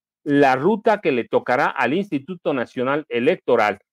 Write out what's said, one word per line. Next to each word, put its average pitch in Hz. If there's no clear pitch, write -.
la 143
ruta 202
que -
le 117
tocará 127
al 131
Instituto 175
Nacional 131
Electoral". 117